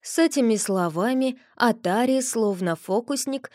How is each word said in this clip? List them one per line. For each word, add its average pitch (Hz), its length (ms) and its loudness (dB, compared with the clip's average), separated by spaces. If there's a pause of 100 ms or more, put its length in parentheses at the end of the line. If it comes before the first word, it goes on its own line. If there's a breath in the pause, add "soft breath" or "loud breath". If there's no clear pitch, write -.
С - 160 -6
этими 262 380 2
словами 202 800 0 (160 loud breath)
Атари, 240 640 2
словно 196 540 -2
фокусник, 254 800 -4